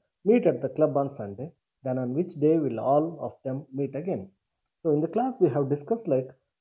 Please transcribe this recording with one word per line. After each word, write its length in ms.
meet 220
at 140
the 80
club 280
on 120
Sunday, 420
then 140
on 160
which 260
day 180
will 220
all 420
of 120
them 300
meet 220
again? 340
So 100
in 100
the 60
class 320
we 100
have 200
discussed, 380
like, 220